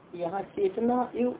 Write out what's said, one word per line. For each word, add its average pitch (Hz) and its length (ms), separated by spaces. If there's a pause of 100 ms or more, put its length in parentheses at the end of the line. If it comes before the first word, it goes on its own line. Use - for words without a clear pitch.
(140)
यहाँ 175 280
चेतना 233 760
एवं 247 240